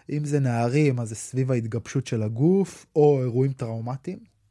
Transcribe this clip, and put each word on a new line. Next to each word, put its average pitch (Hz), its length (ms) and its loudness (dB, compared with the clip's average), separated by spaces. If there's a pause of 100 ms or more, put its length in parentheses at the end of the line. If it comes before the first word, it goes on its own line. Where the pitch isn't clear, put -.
אם 147 160 -4
זה 147 140 0
נערים, 123 600 2
אז 113 100 -4
זה 113 60 -10
סביב 131 360 -4
ההתגבשות 117 560 -2
של 110 160 -2
הגוף, 156 640 0 (100)
או 147 260 4
אירועים 127 320 0
טראומטיים. 127 760 -8 (200)